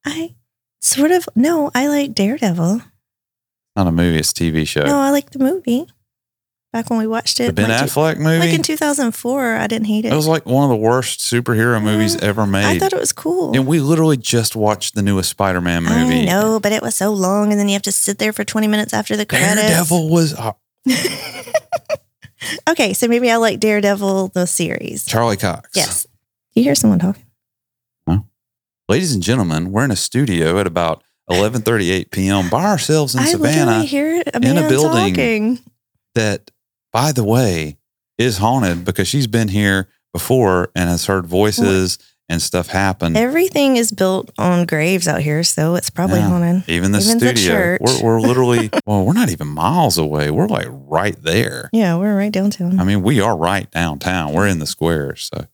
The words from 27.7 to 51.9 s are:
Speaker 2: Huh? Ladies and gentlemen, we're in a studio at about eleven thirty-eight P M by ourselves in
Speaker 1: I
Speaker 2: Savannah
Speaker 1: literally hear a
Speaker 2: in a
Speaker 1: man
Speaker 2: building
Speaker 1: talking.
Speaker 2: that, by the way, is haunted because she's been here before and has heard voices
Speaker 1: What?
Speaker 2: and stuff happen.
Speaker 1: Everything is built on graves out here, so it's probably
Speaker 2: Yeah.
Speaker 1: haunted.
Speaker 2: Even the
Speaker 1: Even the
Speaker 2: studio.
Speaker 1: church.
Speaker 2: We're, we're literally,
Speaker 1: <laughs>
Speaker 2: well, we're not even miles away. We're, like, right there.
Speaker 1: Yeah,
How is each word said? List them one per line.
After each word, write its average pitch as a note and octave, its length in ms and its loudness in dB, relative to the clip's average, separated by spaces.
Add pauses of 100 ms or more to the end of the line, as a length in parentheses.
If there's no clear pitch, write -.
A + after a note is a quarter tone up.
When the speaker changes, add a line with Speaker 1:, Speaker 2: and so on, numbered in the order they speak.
Speaker 2:
Huh? F#2 100 2 (680)
Ladies D3+ 240 2
and G2 80 0
gentlemen, F2 500 0
we're A2 140 0
in C3+ 60 0
a G#2 40 0
studio F#2+ 640 0
at G2+ 80 0
about E2 360 -2 (260)
eleven G#2+ 320 0
thirty-eight F#2+ 500 0
P F#2+ 180 -2
M F#2+ 200 0
by C3+ 160 0
ourselves D#3 480 0
in B2+ 80 0
Speaker 1:
I C4 40 2
Speaker 2:
Savannah D#4 400 2
Speaker 1:
literally E4+ 220 2
hear D4+ 360 -2 (100)
a - 40 -4
Speaker 2:
in A#3 200 2
a - 40 2
Speaker 1:
man D4+ 80 0
Speaker 2:
building - 440 2
Speaker 1:
talking. A3+ 460 0 (560)
Speaker 2:
that, G#2+ 340 -2 (420)
by C3+ 200 2
the B2 120 0
way, G2 540 0 (400)
is A2+ 220 0
haunted G2+ 460 0
because F#2+ 220 -2
she's C#3 200 -2
been A2+ 200 0
here G2 400 0 (240)
before F#2+ 640 2
and F2 140 0
has E2+ 160 -2
heard F#2+ 220 0
voices F#2+ 720 0
Speaker 1:
What? - 80 -20 (200)
Speaker 2:
and E2 140 -2
stuff - 260 -4
happen. F#2+ 480 -2
Speaker 1:
Everything C#4 640 2
is A#3 160 0
built F#3+ 440 -2
on F3 280 2
graves E3+ 420 0
out D3+ 140 -2
here, D3+ 220 0
so E3 320 0
it's - 140 -4
probably F3+ 300 0
Speaker 2:
Yeah. - 100 2
Speaker 1:
haunted. F3 400 2
Speaker 2:
Even F2+ 220 0
the - 80 2
Speaker 1:
Even A3 200 2
the B2 160 2
Speaker 2:
studio. F#2+ 180 2
Speaker 1:
church. - 280 0
Speaker 2:
We're, B2 220 0
we're A2+ 180 2
literally, B2 560 2
Speaker 1:
<laughs> - 80 -2
Speaker 2:
well, G#2 200 2
we're C3 80 2
not A3 160 2
even D2 180 -6
miles F#2+ 500 0
away. D2+ 340 0
We're, E3+ 160 0
like, - 220 -2
right D2 540 -4
there. - 500 -2
Speaker 1:
Yeah, F#3+ 240 2